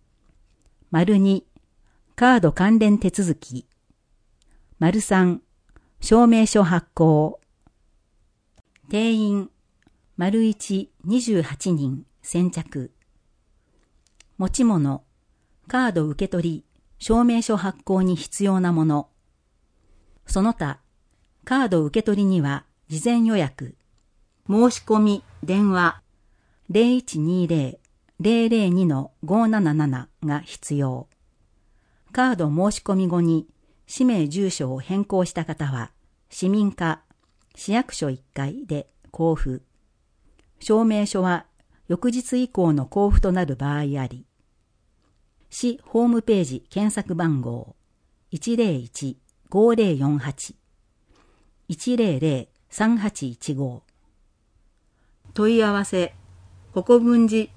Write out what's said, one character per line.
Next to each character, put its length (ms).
丸 300
二、 260
カ 220
ー 20
ド 140
関 260
連 180
手 140
続 240
き。 320
丸 200
三、 440
証 280
明 180
書 200
発 300
行。 440
定 240
員、 360
丸 260
一、 480
二 160
十 200
八 300
人、 340
先 300
着。 400
持 120
ち 160
物、 400
カ 180
ー 60
ド 140
受 200
け 20
取 220
り、 140
証 240
明 180
書 140
発 300
行 160
に 160
必 260
要 160
な 140
も 100
の。 260
そ 140
の 120
他、 280
カ 200
ー 40
ド 160
受 160
け 40
取 120
り 80
に 160
は 240
事 160
前 160
予 160
約。 400
申 260
し 140
込 140
み、 240
電 300
話、 300
零 280
一 200
二 300
零 320
零 300
零 200
二 160
の 280
五 240
七 260
七 360
が 200
必 340
要。 320
カ 220
ー 20
ド 140
申 280
し 40
込 140
み 120
後 140
に、 260
氏 200
名 240
住 200
所 240
を 60
変 240
更 220
し 80
た 100
方 220
は、 260
市 180
民 240
課、 320
市 200
役 200
所 160
一 140
階 320
で 240
交 240
付。 280
証 260
明 200
書 160
は 240
翌 200
日 320
以 60
降 240
の 180
交 220
付 100
と 120
な 100
る 140
場 180
合 40
あ 40
り。 180
市 340
ホ 220
ー 20
ム 140
ペ 200
ー 40
ジ 240
検 260
索 180
番 280
号、 340
一 240
零 240
一 400
五 260
零 220
四 200
八、 380
一 300
零 220
零 280
三 280
八 320
一 240
五。 300
問 220
い 60
合 120
わ 100
せ、 320
国 300
分 240
寺 300